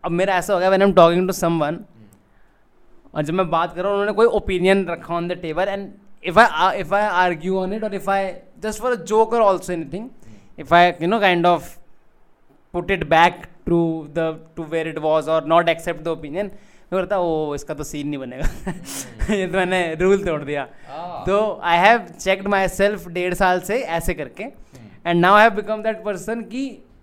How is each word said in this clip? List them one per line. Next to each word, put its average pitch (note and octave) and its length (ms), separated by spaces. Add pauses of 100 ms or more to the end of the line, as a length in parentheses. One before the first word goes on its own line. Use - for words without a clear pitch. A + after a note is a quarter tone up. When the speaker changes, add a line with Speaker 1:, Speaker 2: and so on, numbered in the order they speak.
Speaker 1:
अब F3 60
मेरा F#3 240
ऐसा F#3 200
हो F3 60
गया, F#3 100
when F#3+ 140
I'm G3 140
talking F3 320
to F#3 80
someone, E3 380 (1400)
और D3+ 80
जब D#3 120
मैं F#3 160
बात E3+ 240
कर F3 80
रहा G3 100
हूँ, G3+ 80
उन्होंने G#3 160
कोई A3+ 100
ओपिनियन F#3+ 600
रखा E3+ 280
on E3+ 100
the F3 120
table, F3 300
and G3 200 (420)
if F3 100
I, A3+ 120
uh, D#3 340
if E3 80
I F#3+ 360
argue F3+ 360
on G3+ 160
it, G#3+ 100
or F#3+ 100
if G3 80
I, G3 220 (360)
just G#3 160
for B3 120
a E3+ 120
joke G#3+ 260
or A#3 80
also G3 300
anything, F3 380 (520)
if D3+ 120
I, F3 200
you E3+ 200
know, A3+ 80
kind F3+ 260
of E3+ 160 (1120)
put F3 140
it F3+ 180
back E3 400 (220)
to E3 440
the, D#3+ 220 (200)
to E3+ 80
where D#3+ 280
it D#3+ 60
was D#3 300
or D#3 200
not E3 200
accept E3 360
the E3 120
opinion, D#3+ 340 (420)
मैं F#3 100
बोलता, F#3 160
"ओ, D#3 360
इसका C#3+ 200
तो C#3+ 100
सीन D3 240
नहीं C#3+ 100
बनेगा।" B2+ 260
<laughs> - 100 (160)
Speaker 2:
हम्म। - 640
Speaker 1:
ये F#3+ 120
तो E3 60
मैंने F3+ 420
रूल F#3+ 300
तोड़ D3+ 180
दिया। C#3+ 260 (200)
Speaker 2:
हाँ। E3+ 380
Speaker 1:
तो G3+ 400
I E3+ 180
have G#3+ 360
checked G3 340
myself F#3+ 540
डेढ़ F3+ 260
साल F#3 260
से G#3+ 220
ऐसे E3 320
करके, D3+ 300
Speaker 2:
हम्म। - 680
Speaker 1:
and F3 160
now G3+ 100
I A3 120
have G3+ 140
become G#3+ 220
that G#3+ 200
person G#3+ 440
कि C4 280 (240)